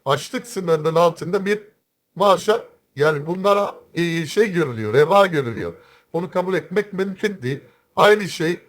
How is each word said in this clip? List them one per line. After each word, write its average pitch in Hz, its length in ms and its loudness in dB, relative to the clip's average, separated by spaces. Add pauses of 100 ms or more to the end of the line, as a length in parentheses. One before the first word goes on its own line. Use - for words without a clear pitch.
açlık 147 420 -4
sınırının 160 480 -2
altında 170 520 0
bir 208 140 -2 (540)
maaşa, 202 500 2 (320)
yani 147 300 0
bunlara, 196 480 0 (200)
e, 165 320 -2
şey 208 260 2
görülüyor, 120 400 -2
reva 175 340 4
görülüyor. 117 460 -4 (400)
Onu 170 180 -6
kabul 185 240 -4
etmek 185 380 -4
mümkün 190 500 -6
değil. 127 180 -6 (360)
Aynı 208 320 4
şey 165 400 -4